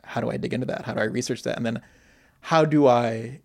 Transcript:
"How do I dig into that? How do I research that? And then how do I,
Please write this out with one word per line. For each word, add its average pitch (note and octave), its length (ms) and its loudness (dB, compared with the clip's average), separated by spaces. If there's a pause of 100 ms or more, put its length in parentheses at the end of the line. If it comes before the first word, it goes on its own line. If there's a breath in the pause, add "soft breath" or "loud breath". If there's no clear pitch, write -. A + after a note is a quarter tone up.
"How - 180 -6
do B2 80 -2
I - 80 -4
dig B2 160 -6
into B2 140 -2
that? - 180 -6
How A2 80 -6
do A2+ 60 -2
I G#2+ 40 0
research A#2 380 -4
that? A#2 160 -4
And A#2 80 -4
then - 160 -6 (600 soft breath)
how D#3+ 220 4
do D3 220 6
I, A#2+ 580 2